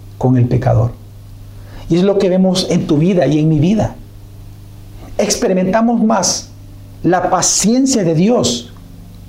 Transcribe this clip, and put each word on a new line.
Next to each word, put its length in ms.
con 180
el 100
pecador. 460
Y 80
es 60
lo 160
que 100
vemos 420
en 160
tu 120
vida 280
y 120
en 100
mi 120
vida. 360
Experimentamos 840
más 460
la 280
paciencia 720
de 120
Dios 580